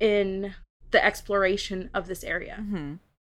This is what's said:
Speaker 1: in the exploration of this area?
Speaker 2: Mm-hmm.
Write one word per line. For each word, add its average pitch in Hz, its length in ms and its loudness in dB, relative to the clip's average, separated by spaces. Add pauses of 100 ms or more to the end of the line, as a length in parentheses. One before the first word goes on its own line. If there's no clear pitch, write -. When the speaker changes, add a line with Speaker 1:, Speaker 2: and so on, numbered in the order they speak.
Speaker 1:
in 196 540 2 (380)
the - 120 6
exploration 196 880 0
of 185 140 -2
this 180 180 -10
area? - 340 -6
Speaker 2:
Mm-hmm. 180 360 -4 (300)